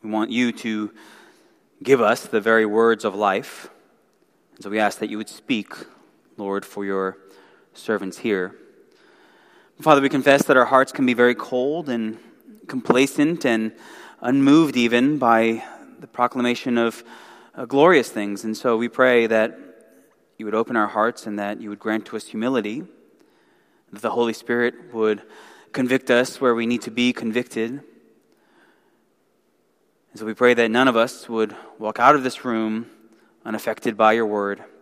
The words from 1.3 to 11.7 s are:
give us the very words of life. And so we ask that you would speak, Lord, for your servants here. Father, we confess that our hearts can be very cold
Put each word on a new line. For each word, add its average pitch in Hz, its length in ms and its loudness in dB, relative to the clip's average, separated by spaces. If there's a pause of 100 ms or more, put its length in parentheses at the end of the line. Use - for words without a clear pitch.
give 127 160 4
us 113 260 2
the 113 140 -2
very 113 260 2
words 113 380 2
of 98 120 -2
life. 101 540 -2 (840)
And - 80 -20
so 101 60 -12
we 104 100 -4
ask 104 200 -2
that 107 100 -6
you 104 80 -10
would 107 100 -10
speak, - 460 -6 (640)
Lord, 98 280 -6
for 101 200 -12
your 95 320 -4 (540)
servants 98 460 -8
here. 98 380 -4 (1200)
Father, 147 220 4
we 139 80 2
confess 139 340 4
that 135 140 4
our 123 80 6
hearts 131 260 2
can 135 140 -2
be 123 80 2
very 123 220 4
cold 143 520 -6